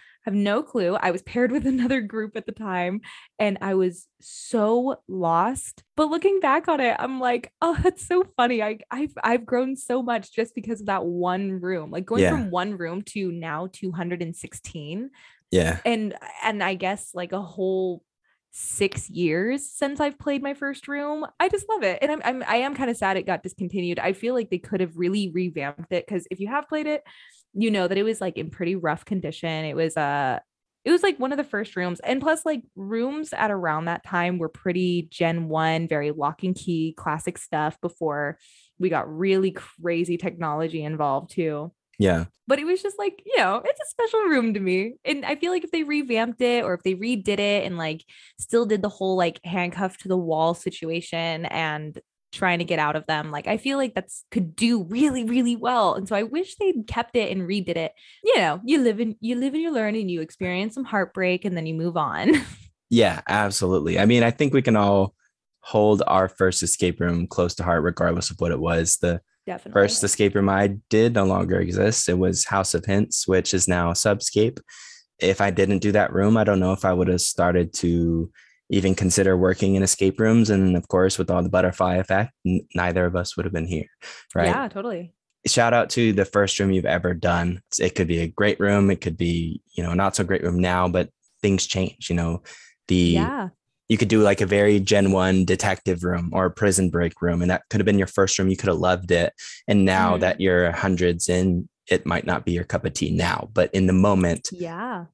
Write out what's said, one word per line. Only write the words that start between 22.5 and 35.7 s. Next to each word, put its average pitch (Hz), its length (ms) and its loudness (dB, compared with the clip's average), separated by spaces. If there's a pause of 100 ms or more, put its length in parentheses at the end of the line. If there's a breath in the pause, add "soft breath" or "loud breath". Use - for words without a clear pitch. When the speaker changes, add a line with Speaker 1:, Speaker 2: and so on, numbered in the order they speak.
Speaker 1:
am 269 180 -2
kinda 247 200 -2
sad 190 220 -2
it 180 100 -6
got 180 160 -4
discontinued. 180 560 -6
I 190 140 -2
feel 233 220 -4
like 233 160 -4
they 180 80 -2
could 185 220 -6
have 165 160 -4
really 185 360 -2
revamped 165 600 -6
it, 175 140 -2
'cause 180 240 -6
if 185 100 -8
you 202 80 -6
have 294 200 -6
played 302 180 -4
it, 302 160 -4 (520 loud breath)
you 214 160 0
know 190 180 0
that 190 100 -2
it 202 40 2
was, 220 180 -2
like, 180 160 -6
in 160 140 -8
pretty 185 260 -4
rough 160 280 -4
condition. 160 600 -6
It 151 120 -6
was, 160 200 -2
uh, 143 420 0 (460)
it 262 60 2
was, 349 120 4
like, 359 160 0
one 262 140 -4
of 285 60 -4
the 285 60 0
first 214 320 -8
rooms. 180 240 -4
And 262 200 -2
plus, 320 260 0
like, 294 160 -2 (140)
rooms 240 560 -6
at 214 180 0
around 170 360 -2
that 170 180 -6
time 180 340 -2
were 160 120 -4
pretty 180 600 -2
Gen 165 380 -2
one, 160 400 0